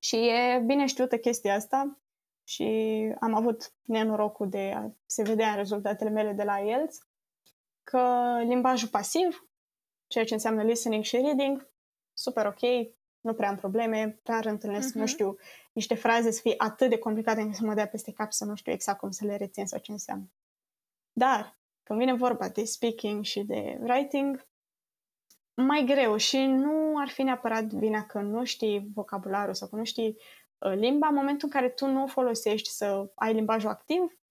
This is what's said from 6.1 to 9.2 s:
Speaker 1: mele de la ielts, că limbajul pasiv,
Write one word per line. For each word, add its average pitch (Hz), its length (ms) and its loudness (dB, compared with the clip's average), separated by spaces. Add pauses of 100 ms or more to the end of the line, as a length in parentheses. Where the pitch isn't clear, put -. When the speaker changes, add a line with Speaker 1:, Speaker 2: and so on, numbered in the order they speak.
Speaker 1:
mele 214 220 0
de 202 100 -2
la 202 160 0
ielts, 240 480 -2 (840)
că 247 520 4
limbajul 247 460 2
pasiv, 320 600 0 (580)